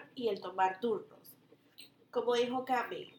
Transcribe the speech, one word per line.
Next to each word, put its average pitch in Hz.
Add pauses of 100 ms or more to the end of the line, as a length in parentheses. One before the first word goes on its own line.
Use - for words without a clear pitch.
(140)
y 233
el 202
tomar 185
turnos. 220 (920)
Como 240
dijo 247
Cami, 233